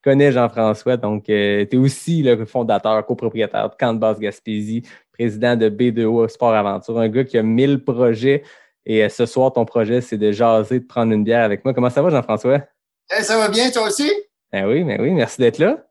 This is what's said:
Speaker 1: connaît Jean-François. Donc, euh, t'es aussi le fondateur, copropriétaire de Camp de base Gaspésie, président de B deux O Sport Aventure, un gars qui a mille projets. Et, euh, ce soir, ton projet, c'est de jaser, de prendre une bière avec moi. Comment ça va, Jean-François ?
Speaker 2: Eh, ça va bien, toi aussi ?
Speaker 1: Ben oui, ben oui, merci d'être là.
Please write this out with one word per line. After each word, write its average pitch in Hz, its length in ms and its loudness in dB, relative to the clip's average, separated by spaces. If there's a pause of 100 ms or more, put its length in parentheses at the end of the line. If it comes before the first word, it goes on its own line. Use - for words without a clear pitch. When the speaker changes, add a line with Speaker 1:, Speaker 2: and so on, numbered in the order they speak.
Speaker 1:
connaît 139 300 4
Jean-François. 120 640 0
Donc, 107 320 -4
euh, 101 380 0
t'es 127 100 -2
aussi 143 460 0
le 117 240 2
fondateur, 110 580 -2
copropriétaire 107 640 -4
de - 100 -10
Camp 120 140 0
de 113 60 -2
base 107 200 0
Gaspésie, 107 680 -6 (280)
président 120 440 -2
de 110 120 2
B 117 220 0
deux 113 160 -2
O 113 200 2
Sport 113 280 0
Aventure, 101 440 -2
un 113 120 0
gars 131 140 -2
qui 123 120 -4
a 110 60 2
mille 135 420 2
projets. 123 600 0 (420)
Et, 110 180 2
euh, 104 60 0
ce 120 160 -2
soir, 131 260 0
ton 117 140 0
projet, 117 340 -2
c'est 117 160 -8
de 104 160 0
jaser, 113 480 0
de 123 60 -20
prendre 113 260 -2
une 107 100 0
bière 117 220 2
avec 101 220 -2
moi. 131 80 -2
Comment 123 160 0
ça 139 100 0
va, 170 80 2
Jean-François ? 127 520 0 (540)
Speaker 2:
Eh, 220 80 -2
ça 220 140 -2
va 214 120 2
bien, 233 220 0
toi 240 120 -2
aussi ? 220 280 -2 (400)
Speaker 1:
Ben 98 160 -2
oui, 135 180 0
ben 107 140 -4
oui, 123 120 -2
merci 143 280 -2
d'être 120 200 2
là. 220 320 0